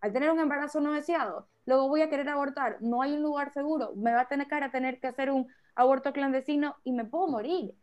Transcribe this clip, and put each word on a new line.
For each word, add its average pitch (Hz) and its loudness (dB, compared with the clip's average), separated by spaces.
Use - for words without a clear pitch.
Al 208 -2
tener 277 2
un 320 2
embarazo 294 0
no 294 0
deseado, 294 -2
luego 269 4
voy 302 2
a 311 2
querer 285 -2
abortar, 277 -2
no 233 0
hay 285 0
un 294 -2
lugar 285 -2
seguro, 285 -2
me 226 0
va 240 4
a 247 -8
tener 285 -2
que, 285 -6
a 277 -2
tener 262 -4
que 262 -6
hacer 262 -2
un 262 0
aborto 262 4
clandestino 277 0
y 254 -2
me 233 -2
puedo 330 0
morir. 262 -2